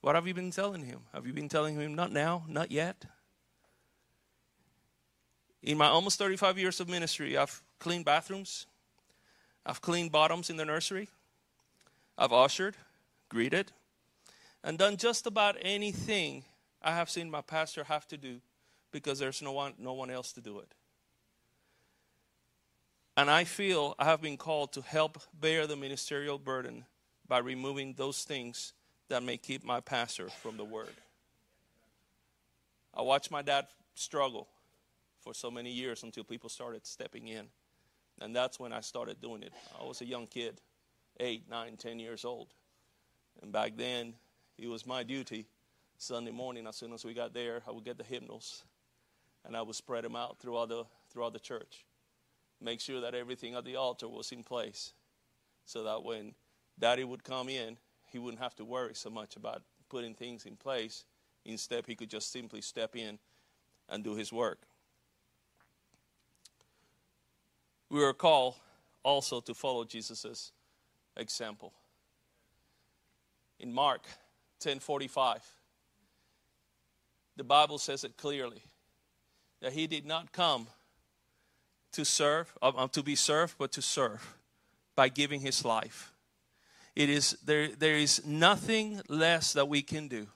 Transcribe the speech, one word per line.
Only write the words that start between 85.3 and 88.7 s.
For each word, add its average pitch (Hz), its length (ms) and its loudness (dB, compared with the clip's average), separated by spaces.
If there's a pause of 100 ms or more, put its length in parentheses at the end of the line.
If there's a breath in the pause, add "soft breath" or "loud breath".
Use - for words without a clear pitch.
his 135 240 0
life. 113 480 0 (840 soft breath)
It 147 140 6
is, 143 360 4
there, 151 240 4
there 151 280 4
is 147 300 4
nothing 208 840 6